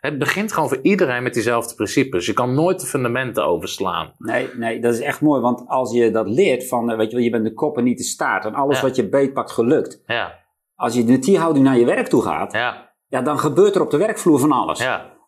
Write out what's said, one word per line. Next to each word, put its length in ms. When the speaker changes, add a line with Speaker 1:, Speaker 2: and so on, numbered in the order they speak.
Speaker 1:
Het 180
begint 340
gewoon 160
voor 140
iedereen 400
met 120
diezelfde 400
principes. 520
Je 60
kan 220
nooit 260
de 60
fundamenten 600
overslaan. 720
Speaker 2:
Nee, 380
nee, 240
dat 140
is 60
echt 200
mooi. 200
Want 280
als 240
je 180
dat 180
leert 400
van, 220
eh, 60
weet 140
je 60
wel, 80
je 60
bent 140
de 100
kop 240
en 60
niet 140
de 60
staart. 400
En 100
alles 260
Speaker 1:
Ja. 60
Speaker 2:
wat 100
je 120
beetpakt 420
gelukt. 560
Speaker 1:
Ja. 280
Speaker 2:
Als 180
je 100
met 180
die 160
houding 260
naar 140
je 60
werk 240
toe 140
gaat, 300
Speaker 1:
Ja. 380
Speaker 2:
ja, 160
dan 160
gebeurt 360
er 80
op 80
de 60
werkvloer 420
van 140
alles. 300
Speaker 1:
Ja. 300